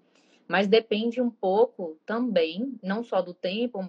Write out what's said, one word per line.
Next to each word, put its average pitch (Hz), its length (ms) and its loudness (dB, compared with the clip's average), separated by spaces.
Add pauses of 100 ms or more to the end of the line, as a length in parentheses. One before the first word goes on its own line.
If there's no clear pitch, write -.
(460)
Mas 190 200 0
depende 220 560 2
um 240 80 2
pouco 190 760 0
também, 214 800 -2
não 196 200 -4
só 202 200 -2
do 175 100 -6
tempo, 196 560 -6